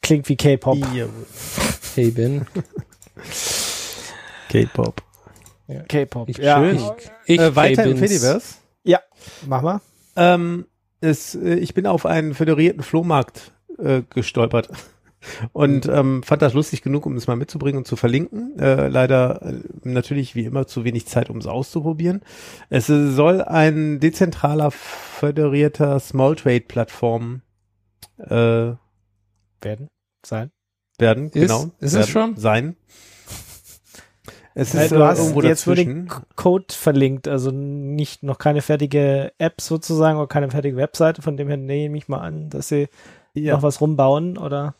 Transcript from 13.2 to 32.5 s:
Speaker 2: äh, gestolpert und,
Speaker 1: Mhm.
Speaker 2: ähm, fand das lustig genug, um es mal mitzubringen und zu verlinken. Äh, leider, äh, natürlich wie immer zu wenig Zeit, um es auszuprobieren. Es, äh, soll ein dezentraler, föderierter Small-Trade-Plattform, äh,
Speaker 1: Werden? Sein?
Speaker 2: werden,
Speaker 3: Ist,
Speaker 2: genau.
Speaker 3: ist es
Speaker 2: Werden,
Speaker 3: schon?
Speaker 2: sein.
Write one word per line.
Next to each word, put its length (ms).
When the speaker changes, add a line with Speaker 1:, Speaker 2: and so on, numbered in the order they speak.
Speaker 2:
äh, 300
gestolpert 600
und, 360
Speaker 1:
Mhm. 40
Speaker 2:
ähm, 300
fand 200
das 120
lustig 280
genug, 220
um 120
es 100
mal 80
mitzubringen 440
und 100
zu 80
verlinken. 640
Äh, 260
leider, 560
äh, 120
natürlich 540
wie 80
immer 240
zu 160
wenig 240
Zeit, 220
um 80
es 100
auszuprobieren. 760
Es, 180
äh, 220
soll 320
ein 560
dezentraler, 720
föderierter 1300
Small-Trade-Plattform, 1400
äh, 560
Speaker 1:
Werden? 260
Sein? 280
Speaker 2:
werden, 320
Speaker 3:
Ist, 40
Speaker 2:
genau. 300
Speaker 3:
ist 120
es 20
Speaker 2:
Werden, 140
Speaker 3:
schon? 280
Speaker 2:
sein. 400